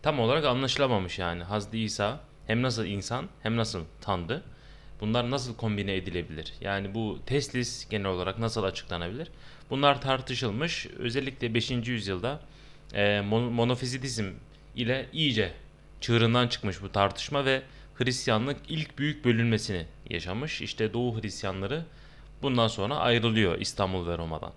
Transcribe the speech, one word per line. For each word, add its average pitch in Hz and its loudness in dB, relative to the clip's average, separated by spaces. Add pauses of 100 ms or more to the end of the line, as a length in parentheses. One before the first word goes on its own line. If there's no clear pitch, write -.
Tam 147 2
olarak 135 4
anlaşılamamış 123 2
yani. 87 -2
Hazreti 104 -2
İsa 107 0 (280)
hem 113 4
nasıl 117 0
insan 110 -4 (140)
hem 113 0
nasıl 107 0 (180)
Tanrı? 98 -2 (580)
Bunlar 120 2
nasıl 123 -2
kombine 101 0
edilebilir? 85 -4
Yani 98 -2
bu 107 -2
teslis 127 -2
genel 101 0
olarak 92 -2
nasıl 113 0
açıklanabilir? 95 -4 (420)
Bunlar 139 4
tartışılmış. 131 0 (100)
Özellikle 123 -2
beşinci 120 0
yüzyılda, 107 -2 (520)
e, 101 2
mon-, 104 4
monofizitizm 120 0 (440)
ile 123 -2
iyice 117 2 (500)
çığırından 117 6
çıkmış 101 -2
bu 98 -8
tartışma 104 2
ve 135 4 (340)
Hristiyanlık 127 2 (120)
ilk 156 -4
büyük 151 -2
bölünmesini 113 2 (240)
yaşamış. 95 -4
İşte 110 -2
Doğu 117 0
Hristiyanları 101 -4 (560)
bundan 120 4
sonra 110 0
ayrılıyor 113 4
İstanbul 92 0
ve 85 -2
Roma'dan. 80 -6